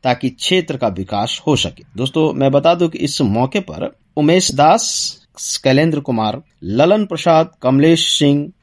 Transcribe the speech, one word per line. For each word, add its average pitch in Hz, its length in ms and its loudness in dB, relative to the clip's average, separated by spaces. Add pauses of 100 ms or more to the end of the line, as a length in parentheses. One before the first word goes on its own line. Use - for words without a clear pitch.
ताकि 123 260 -2
क्षेत्र 165 480 -2
का 120 100 -2
विकास 101 600 -6
हो 147 80 2
सके। 107 280 -6 (140)
दोस्तों, 151 360 0
मैं 135 180 0
बता 151 240 4
दूं 170 140 0
कि 160 80 -10
इस - 240 -4
मौके 123 380 0
पर - 380 -10 (200)
उमेश 160 380 2
दास, 160 280 4 (560)
शैलेंद्र 147 600 0
कुमार, 117 420 -4 (220)
ललन 160 420 2
प्रसाद, 165 460 0 (100)
कमलेश 143 500 2
सिंह 143 400 0 (120)